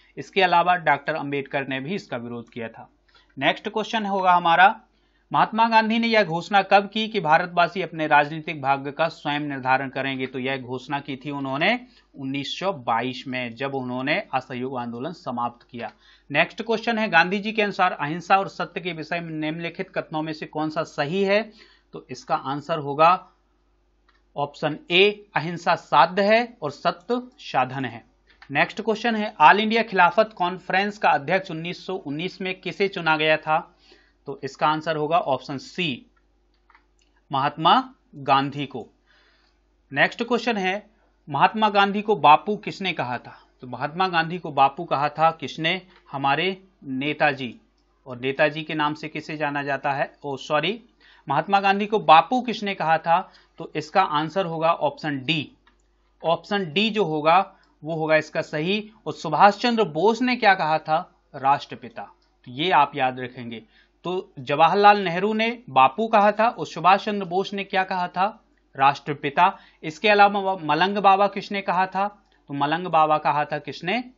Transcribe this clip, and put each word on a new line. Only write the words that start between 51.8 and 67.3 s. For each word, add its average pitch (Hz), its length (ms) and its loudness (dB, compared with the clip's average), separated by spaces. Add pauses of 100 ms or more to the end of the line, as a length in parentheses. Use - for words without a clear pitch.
को 208 140 0
बापू 165 420 6
किसने 202 340 -4
कहा 160 220 0
था? 170 340 0 (260)
तो 165 180 -12
इसका 165 260 0
आंसर 160 440 -2
होगा 165 260 -2
ऑप्शन 143 520 -4
डी। 147 280 -4 (720)
ऑप्शन 165 500 -2
डी 208 160 2
जो 208 140 0
होगा 160 520 2 (280)
वो 160 120 -8
होगा 156 200 0
इसका 156 260 0
सही। 180 500 -4 (160)
और 147 60 -6
सुभाष 175 440 4
चंद्र 233 260 2
बोस 190 380 0
ने 247 140 0
क्या 208 200 4
कहा 160 240 0
था? 160 360 -4 (200)
राष्ट्रपिता। 131 680 -2 (440)
तो 127 60 -18
ये 156 200 -2
आप 147 240 4
याद 131 240 -2
रखेंगे। 117 440 -12 (400)
तो 185 360 -8
जवाहरलाल 165 580 4
नेहरू 190 360 -2
ने 226 360 -4
बापू 135 380 4
कहा 214 240 4
था 214 160 2
और 196 180 -4
सुभाष 180 400 2
चंद्र 202 200 -4
बोस 190 280 -6